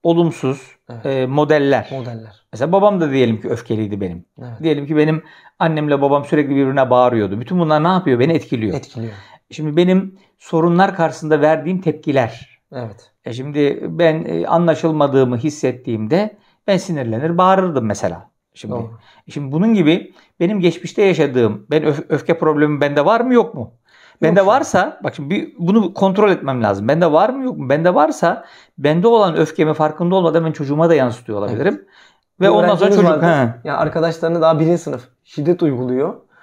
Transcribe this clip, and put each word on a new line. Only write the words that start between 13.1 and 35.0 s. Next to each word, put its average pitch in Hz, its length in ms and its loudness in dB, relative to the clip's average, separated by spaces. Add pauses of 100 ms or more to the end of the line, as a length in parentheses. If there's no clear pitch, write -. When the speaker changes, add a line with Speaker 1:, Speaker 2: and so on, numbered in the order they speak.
Speaker 1:
E 123 80 -10
şimdi 143 460 -2 (100)
ben, 160 360 0
e, - 220 -4
anlaşılmadığımı 151 880 2
hissettiğimde 127 1000 -4 (300)
ben 196 100 2
sinirlenir, 151 600 -4
bağırırdım 185 480 2
mesela. 95 440 -6 (240)
Şimdi, 113 200 -12
Speaker 2:
Doğru. 117 160 -8 (400)
Speaker 1:
şimdi 143 220 -10
bunun 208 220 2
gibi 175 400 2 (260)
benim 190 200 0
geçmişte 175 440 -2
yaşadığım, 127 680 0
ben 151 120 2
öf-, 147 260 -2
öfke 160 280 -2
problemi 151 440 0
bende 143 240 0
var 226 160 2
mı 254 120 0
yok 214 220 2
mu? - 160 -12 (500)
Bende 170 180 4
Speaker 2:
Yok. 190 80 4
Speaker 1:
varsa, 220 560 0
bak - 120 -6
şimdi 143 140 -10
bir, - 300 -4
bunu 185 340 2
kontrol 196 380 2
etmem 131 320 -2
lazım. 101 240 0
Bende 160 240 2
var 185 180 2
mı 269 140 -6
yok 254 140 -6
mu? 135 120 -10
Bende 160 260 2
varsa 208 500 0 (320)
bende 156 300 2
olan 208 300 4
öfkemi 156 360 0
farkında 156 420 -2
olmadan 165 300 2
ben 160 60 -2
çocuğuma 151 380 0
da 165 60 6
yansıtıyor 117 440 -2
olabilirim. 110 380 -2
Speaker 2:
Evet. - 100 -20 (540)
Speaker 1:
Ve 185 40 2
Speaker 2:
Bir - 40 6
Speaker 1:
ondan 180 260 4
sonra 196 140 2
Speaker 2:
öğrencimiz 202 60 6
Speaker 1:
çocuk, 165 280 4
Speaker 2:
vardı. 139 300 2 (100)
Speaker 1:
he. - 60 -8
Speaker 2:
Ya 143 80 -4
arkadaşlarına 165 640 -2
daha 160 180 4
birinci 165 180 2
sınıf 139 300 -10 (160)